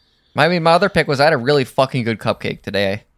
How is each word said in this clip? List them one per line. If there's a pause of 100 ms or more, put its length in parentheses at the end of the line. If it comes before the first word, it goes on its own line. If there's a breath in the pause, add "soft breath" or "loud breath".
(380)
I
mean,
my
other
pick
was
I
had
a
really
fucking
good
cupcake
today. (140)